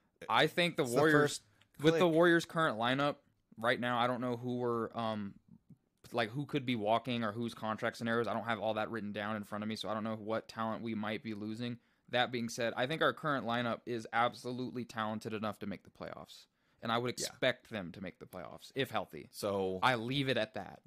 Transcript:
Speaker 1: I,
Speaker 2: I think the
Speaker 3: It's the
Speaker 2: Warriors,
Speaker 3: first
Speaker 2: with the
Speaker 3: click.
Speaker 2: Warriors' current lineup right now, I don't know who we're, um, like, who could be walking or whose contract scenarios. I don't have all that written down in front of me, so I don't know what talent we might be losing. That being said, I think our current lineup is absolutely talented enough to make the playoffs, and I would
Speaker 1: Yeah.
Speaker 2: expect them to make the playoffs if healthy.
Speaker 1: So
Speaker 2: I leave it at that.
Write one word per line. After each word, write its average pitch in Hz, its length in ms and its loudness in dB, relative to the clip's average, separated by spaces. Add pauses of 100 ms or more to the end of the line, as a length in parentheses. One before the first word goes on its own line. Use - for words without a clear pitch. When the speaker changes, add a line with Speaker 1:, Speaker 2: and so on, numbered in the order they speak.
(280)
Speaker 1:
I, 117 160 6
Speaker 2:
I - 20 6
think 170 300 0
the 165 80 4
Speaker 3:
It's 117 80 -2
the 120 60 2
Speaker 2:
Warriors, 151 220 8 (120)
Speaker 3:
first - 100 -8 (400)
Speaker 2:
with 160 120 6
the 165 60 4
Speaker 3:
click. 175 140 6
Speaker 2:
Warriors' 170 320 8
current 113 320 0
lineup 135 380 2 (420)
right 120 220 2
now, 123 180 0
I 120 80 6
don't 123 160 0
know 123 160 -2
who 123 200 -4
we're, 117 380 0
um, 110 380 -2 (800)
like, 113 180 0
who 139 160 -6
could 139 200 -2
be 123 100 2
walking 113 480 2
or 104 80 0
whose 117 220 -4
contract 110 440 -2
scenarios. 117 300 2
I 98 60 0
don't 110 100 -4
have 113 160 -2
all 110 140 2
that 107 160 -2
written 104 220 -6
down 104 240 -4
in 104 80 -6
front 104 200 -6
of 107 40 -4
me, 110 80 -4
so 98 140 -6
I 107 40 -2
don't 107 100 -4
know 110 120 -4
what 110 320 -4
talent 110 340 -4
we 113 120 -4
might 107 280 -4
be 110 120 -8
losing. 110 440 -6 (320)
That 123 220 2
being 117 160 -2
said, 117 280 -2
I 123 100 2
think 156 160 -2
our 139 100 4
current 135 340 -2
lineup 117 400 0
is 117 260 -4
absolutely 123 720 -2
talented 110 480 -4
enough 107 280 -4
to 104 60 -8
make 92 180 -8
the - 60 -20
playoffs, - 560 -14 (360)
and 117 80 -4
I 117 80 2
would 123 200 -2
Speaker 1:
Yeah. - 80 -2
Speaker 2:
expect - 440 0
them 92 220 -6
to 104 80 -12
make 92 180 -10
the - 80 -16
playoffs 76 480 -14
if 135 160 -2
healthy. 90 400 -6
Speaker 1:
So 95 520 0
Speaker 2:
I 127 120 6
leave 131 340 -2
it 127 80 2
at 107 180 -2
that. 92 320 -12